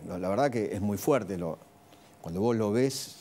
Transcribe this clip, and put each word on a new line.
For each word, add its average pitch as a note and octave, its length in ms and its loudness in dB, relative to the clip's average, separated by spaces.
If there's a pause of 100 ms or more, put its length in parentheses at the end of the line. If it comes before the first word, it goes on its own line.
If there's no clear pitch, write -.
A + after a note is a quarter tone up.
La, F2+ 100 -6
la F#2 120 -2
verdad B2+ 200 2
que A#2 240 -2
es G2 80 -4
muy G#2 160 0
fuerte. G2+ 400 2
Lo, E2+ 220 -4 (600)
cuando E2+ 220 -4
vos A#2 140 4
lo A2 160 2
ves, C3+ 500 0